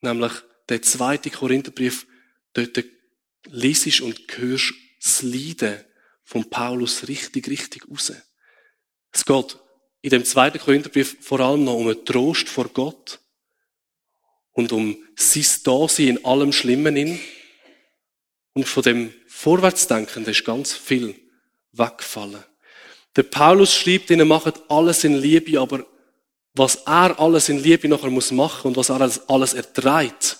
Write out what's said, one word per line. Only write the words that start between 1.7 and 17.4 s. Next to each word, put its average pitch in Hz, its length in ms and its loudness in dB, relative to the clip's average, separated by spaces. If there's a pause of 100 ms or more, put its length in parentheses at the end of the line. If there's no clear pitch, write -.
dort 120 300 -4 (640)
liest 143 560 0
und 117 180 -8 (160)
hörst 127 380 -4 (260)
das - 220 -2
Leiden 127 580 -6 (440)
von - 260 -6
Paulus 123 580 -6
richtig, - 400 -10
richtig - 400 -12
raus. - 240 -10 (1000)
Es - 120 -4
geht 135 360 0 (420)
in 143 80 -8
dem 123 160 2
zweiten 139 320 2
Korintherbrief 139 640 0
vor 131 200 -2
allem 143 240 2
noch 123 100 -2
um 117 120 0
einen 113 160 -4
Trost 127 460 0
vor 120 200 -4
Gott - 500 -6 (1300)
und 117 180 -2
um 110 260 -2 (180)
sein - 300 0 (200)
Dasein 147 420 2
in 123 180 0
allem 139 260 2
Schlimmen 143 460 0
in. 160 220 -4 (1300)